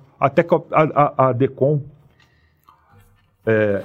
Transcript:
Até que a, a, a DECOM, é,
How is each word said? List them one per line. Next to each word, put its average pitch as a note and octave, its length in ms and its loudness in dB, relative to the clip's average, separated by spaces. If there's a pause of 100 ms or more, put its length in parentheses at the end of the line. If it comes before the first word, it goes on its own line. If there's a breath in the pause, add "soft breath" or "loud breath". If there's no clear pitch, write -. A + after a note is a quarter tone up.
(200)
Até C#3 220 0
que E3+ 140 0
a, D#3 40 0 (120)
a, C#3+ 560 2
a C3 60 0
DECOM, C3+ 500 -2 (1600 soft breath)
é, G#2+ 400 0